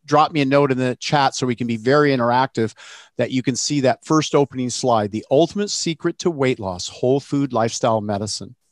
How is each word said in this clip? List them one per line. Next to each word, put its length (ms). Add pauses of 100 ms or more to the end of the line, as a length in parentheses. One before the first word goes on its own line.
drop 280
me 80
a 40
note 280
in 60
the 180
chat 400
so 100
we 80
can 140
be 80
very 340
interactive, 640 (440)
that 120
you 140
can 100
see 280
that 220
first 300
opening 360
slide, 420
the 180
ultimate 400
secret 480
to 120
weight 280
loss, 300
whole 320
food 320
lifestyle 480
medicine. 560 (160)